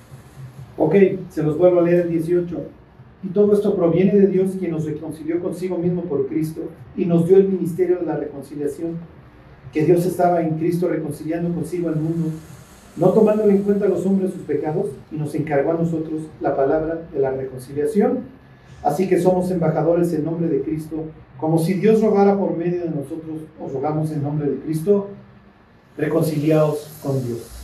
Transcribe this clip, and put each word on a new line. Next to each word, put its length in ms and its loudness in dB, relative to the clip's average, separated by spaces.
Ok, 180 2
se 140 -6
los 140 0
vuelvo 220 6
a 40 4
leer 180 4
el 80 -2
dieciocho. 520 -2
"Y 60 -6
todo 240 4
esto 220 2
proviene 440 4
de 80 8
Dios, 320 2
quien 120 -4
nos 140 -4
reconcilió 560 -6
consigo 360 -4
mismo 260 -2
por 240 -2
Cristo 340 -4
y 80 0
nos 220 2
dio 100 6
el 100 8
ministerio 520 0
de 60 -4
la 120 -4
reconciliación", 800 -8
que 140 0
Dios 200 4
estaba 360 2
en 160 -2
Cristo 300 0
reconciliando 680 -4
consigo 360 -4
al 60 -2
mundo, 340 -2
no 120 4
tomando 360 4
en 140 6
cuenta 260 2
a 40 4
los 160 0
hombres 260 0
sus 120 -10
pecados, 440 -2
y 40 -8
nos 180 -4
encargó 380 0
a 40 0
nosotros 480 -2
la 140 -2
palabra 460 0
de 80 -4
la 120 0
reconciliación. 880 -2
Así 240 0
que 120 2
somos 300 2
embajadores 640 0
en 120 -2
nombre 240 -2
de 120 0
Cristo, 440 -6
como 180 0
si 160 0
Dios 280 4
rogara 360 4
por 180 -2
medio 260 -2
de 80 -4
nosotros, 520 -8
os 140 -10
rogamos 380 -2
en 100 -4
nombre 260 -2
de 100 -2
Cristo, 500 0
reconciliaos 1040 0
con 240 -2
Dios. 140 -6